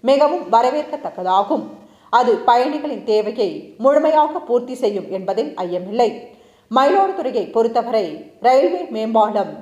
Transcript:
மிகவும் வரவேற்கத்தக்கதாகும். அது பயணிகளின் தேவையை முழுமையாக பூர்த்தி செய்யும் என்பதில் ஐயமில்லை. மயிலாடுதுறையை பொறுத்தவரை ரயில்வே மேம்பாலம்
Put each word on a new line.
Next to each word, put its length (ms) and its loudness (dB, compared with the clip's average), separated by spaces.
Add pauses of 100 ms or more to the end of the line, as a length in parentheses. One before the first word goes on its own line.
மிகவும் 440 2
வரவேற்கத்தக்கதாகும். 1120 0 (540)
அது 120 4 (160)
பயணிகளின் 640 0
தேவையை 400 0 (340)
முழுமையாக 640 2
பூர்த்தி 360 -2
செய்யும் 340 -2
என்பதில் 340 -4 (140)
ஐயமில்லை. 440 -2 (680)
மயிலாடுதுறையை 680 0 (100)
பொறுத்தவரை 500 0 (420)
ரயில்வே 340 4 (140)
மேம்பாலம் 560 0 (100)